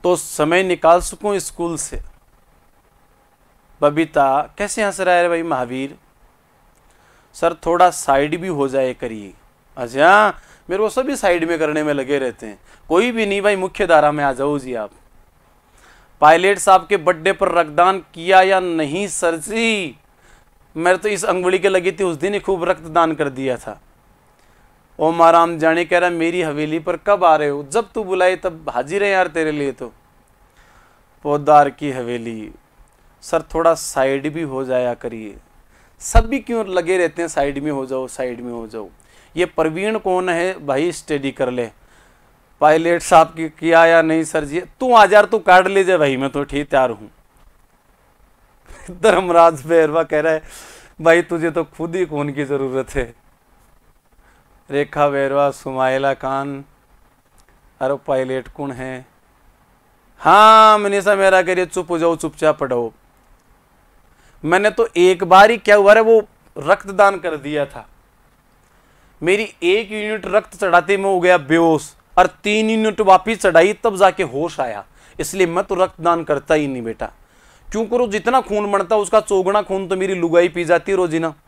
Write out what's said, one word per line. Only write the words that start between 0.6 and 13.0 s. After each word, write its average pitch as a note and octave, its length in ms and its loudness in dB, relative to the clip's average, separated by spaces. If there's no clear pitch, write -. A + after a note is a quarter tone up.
निकाल F3 380 4
सकूं G3+ 380 -6
स्कूल E3+ 400 -8
से। - 220 -10
बबीता, D3 800 0
कैसे G#3 260 -6
हंस F#3+ 160 -4
रहा F3+ 140 2
है F3 80 2
रे F3 60 0
भाई E3+ 160 -2
महावीर? C3 520 -6
सर, E3+ 220 -2
थोड़ा F3 360 2
साइड D3+ 480 -2
भी F#3 100 -8
हो C#3 180 -2
जाए C3 260 -2
करिए। G#2+ 380 -12
अच्छा, E3 580 2
मेरे F#3+ 140 -4
को G#3+ 80 -2
सभी C4 260 -4
साइड F3 320 0
में E3 100 -4
करने D3+ 240 -2
में D3+ 120 -4
लगे C#3 240 -4
रहते B2 280 -8
हैं, G#2 120 -16
कोई G#3 240 0